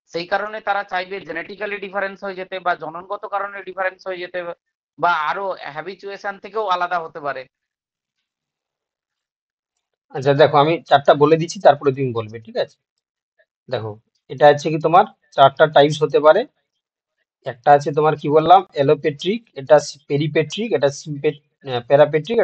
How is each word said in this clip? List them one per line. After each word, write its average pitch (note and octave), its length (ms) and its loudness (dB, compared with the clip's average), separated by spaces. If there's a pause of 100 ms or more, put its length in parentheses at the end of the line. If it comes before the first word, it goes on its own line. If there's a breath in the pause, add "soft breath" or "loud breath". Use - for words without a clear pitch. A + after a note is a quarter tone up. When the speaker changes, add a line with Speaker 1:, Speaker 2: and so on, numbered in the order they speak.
(120)
Speaker 1:
সেই E3+ 140 -8
কারণে G#3 340 -4
তারা G3+ 240 -4
চাইবে F#3 360 -8
জেনেটিক্যালি F3 560 -10
ডিফারেন্স G3 480 -8
হয়ে F#3+ 160 -10
যেতে F#3 180 -12
বা F3 160 -4
জননগত F3 480 -12 (120)
কারণে G3+ 280 -8
ডিফারেন্স F#3 440 -8
হয়ে F#3 180 -10
যেতে F3+ 140 -12 (600)
বা E3+ 140 0 (160)
আরো F#3+ 180 -6 (280)
হ্যাবিচুয়েশন G3 640 -12
থেকেও G#3+ 280 -8
আলাদা F3+ 380 -2
হতে D#3+ 160 -16
পারে। C3+ 220 -8 (2750)
Speaker 2:
আচ্ছা C#3+ 200 0
দেখো, C#3+ 220 4
আমি D3+ 180 2 (140)
চারটা - 260 4
বলে D3+ 220 4
দিচ্ছি, E3+ 240 -4
তারপরে C#3+ 320 4
তুমি C3 200 -4
বলবে, A2 280 -8
ঠিক A3 160 -18
আছে? F3 200 -8 (920)
দেখো, A2 240 -8 (380)
এটা D3 180 0
হচ্ছে D3 220 2
কি D#3+ 160 -2
তোমার E3+ 180 4 (280)
চারটা C#3+ 340 4
টাইপস D3+ 360 4
হতে D3+ 180 0
পারে। D#3 200 6 (1040)
একটা C3 300 -2
আছে C#3+ 120 0 (100)
তোমার D3+ 180 2
কি D3+ 120 -8
বললাম, D#3+ 320 6 (120)
অ্যালোপেট্রিক, D3+ 680 -2 (140)
এটা C#3 240 4
সি-, - 300 -8
পেরিপেট্রিক, D#3 640 -2
এটা C#3 160 2
সিম্পে-, D3 540 -6 (220)
আহ, B2+ 240 -6
প্যারাপেট্রিক, D3+ 560 2